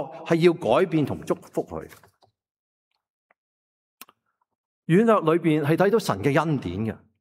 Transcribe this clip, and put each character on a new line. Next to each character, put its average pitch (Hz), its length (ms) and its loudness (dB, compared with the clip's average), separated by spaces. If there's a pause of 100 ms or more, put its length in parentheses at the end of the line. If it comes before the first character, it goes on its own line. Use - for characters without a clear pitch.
(260)
係 175 100 0
要 170 160 4
改 139 340 0
變 156 200 0
同 92 180 -6
祝 - 100 -4
福 - 300 -8
佢。 - 240 -12 (3000)
軟 190 180 4
弱 170 300 2
裏 170 60 0
邊 156 240 0
係 156 120 0
睇 190 140 2
到 226 80 2
神 98 240 -2
嘅 139 160 0
恩 156 200 0
典 90 220 -8
嘅。 110 160 -6 (240)